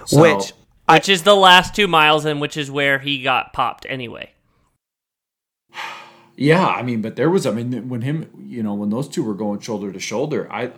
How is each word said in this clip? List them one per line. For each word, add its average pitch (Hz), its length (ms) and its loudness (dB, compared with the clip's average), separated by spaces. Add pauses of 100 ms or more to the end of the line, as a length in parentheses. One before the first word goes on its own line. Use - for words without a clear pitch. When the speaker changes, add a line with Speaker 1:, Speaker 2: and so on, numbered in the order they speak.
Speaker 1:
So 147 160 6
Speaker 2:
Which 156 320 4 (360)
Speaker 3:
Which 165 180 6
is 190 140 2
the 202 140 6
last 185 400 6
two 208 120 2
miles 156 380 4
and 147 160 -2
which 147 160 -6
is 139 140 -6
where 139 280 0
he 139 220 -6
got 127 320 -2
popped - 340 -6
anyway. 123 440 -12 (2000)
Speaker 1:
Yeah, 160 300 2
I 104 160 -2
mean, 120 200 -4
but 104 140 -8
there 131 140 0
was, 180 160 0
I 131 60 0
mean, 120 380 -6
when 123 120 -8
him, 147 260 -6 (200)
you 120 160 -10
know, 104 100 -4
when 104 160 -4
those 127 180 -4
two 170 160 -6
were 107 120 -6
going 104 240 -6
shoulder 101 320 -8
to 92 80 -14
shoulder, 123 520 -6
I, 120 260 -8